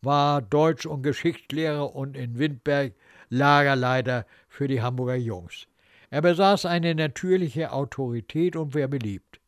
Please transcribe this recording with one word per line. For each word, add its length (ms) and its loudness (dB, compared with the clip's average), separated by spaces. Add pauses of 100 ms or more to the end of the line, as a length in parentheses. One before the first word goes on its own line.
war 360 2
Deutsch- 440 2
und 160 -6
Geschichtslehrer 920 -2
und 220 -8
in 200 -6
Windberg 560 0 (360)
Lagerleiter 960 2 (240)
für 180 -4
die 140 0
Hamburger 340 -2
Jungs. 500 -6 (440)
Er 120 -2
besaß 440 4
eine 280 0
natürliche 800 0
Autorität 880 -2
und 180 -4
war 140 0
beliebt. 580 -6